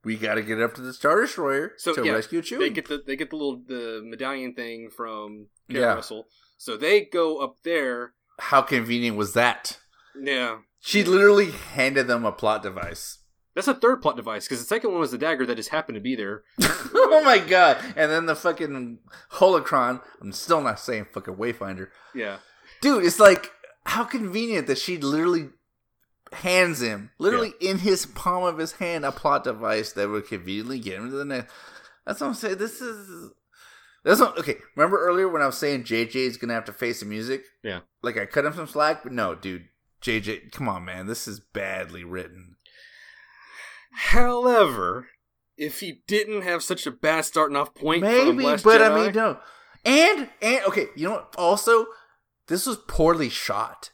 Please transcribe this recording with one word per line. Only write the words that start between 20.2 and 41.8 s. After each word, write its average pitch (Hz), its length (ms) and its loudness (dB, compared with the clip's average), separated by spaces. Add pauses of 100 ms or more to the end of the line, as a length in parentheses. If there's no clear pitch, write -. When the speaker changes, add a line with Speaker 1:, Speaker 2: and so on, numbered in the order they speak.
Speaker 1:
I'm 98 120 -12
still 165 280 0
not 117 200 -4
saying 110 320 -6
fucking - 240 -12
Wayfinder. 98 520 -8 (260)
Speaker 2:
Yeah. 104 240 -8 (440)
Speaker 1:
Dude, 247 220 2
it's 175 160 2
like, 196 320 8 (340)
how 233 180 -2
convenient 214 640 -4
that 131 120 0
she 180 200 -6
literally 156 520 0 (840)
hands 180 480 0
him, 110 380 -6
literally 220 420 0
Speaker 2:
Yeah. 190 120 -2
Speaker 1:
in 190 60 -2
his 185 280 0
palm 180 360 -4
of 170 160 -2
his 160 140 -6
hand, 170 320 -6
a 135 80 -2
plot 143 320 -2
device 110 480 -4
that 101 160 -2
would 104 180 -4
conveniently 107 540 -8
get 95 180 -10
him 120 120 -12
to 135 60 -8
the 143 80 -6
next. 135 280 -8 (520)
That's - 160 -8
what 285 80 -4
I'm 240 60 -4
saying. 196 240 -6
This 220 220 -8
is, 202 500 -14 (720)
that's 214 180 4
what, 233 180 4
okay, 147 180 -4 (180)
remember 175 240 4
earlier 180 300 2
when 160 140 0
I 143 40 4
was 127 120 -2
saying 139 260 -2
J 113 220 0
J 131 180 -2
is 123 140 -4
gonna 117 160 -6
have 113 100 -4
to 127 80 -14
face 117 280 -4
the 104 60 -12
music? 117 380 -8 (180)
Speaker 2:
Yeah. 92 180 -8 (220)
Speaker 1:
Like, 113 160 -6
I 101 80 -4
cut 147 200 -2
him 151 80 -4
some 165 120 -10
slack, 151 380 -2
but 127 80 -12
no, 98 240 -4
dude, 90 300 -12 (340)
J 113 180 -4
J, 104 200 -6 (120)
come 131 180 -6
on, 90 160 -6
man. 92 220 -12
This 113 220 -10
is 101 100 -14
badly 95 640 -10